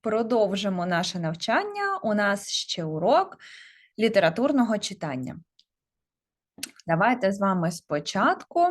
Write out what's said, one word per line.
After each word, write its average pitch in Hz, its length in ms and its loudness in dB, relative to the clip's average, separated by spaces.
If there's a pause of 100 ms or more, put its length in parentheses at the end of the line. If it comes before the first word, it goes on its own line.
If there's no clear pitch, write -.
продовжимо 208 840 0
наше 180 340 -2
навчання. 381 840 -2
У 220 100 0
нас 202 360 0
ще - 340 -6
урок 185 540 2 (640)
літературного 220 760 4
читання. 147 640 -6 (1500)
Давайте 196 440 2
з 196 80 -8
вами 185 320 0
спочатку 220 1000 -2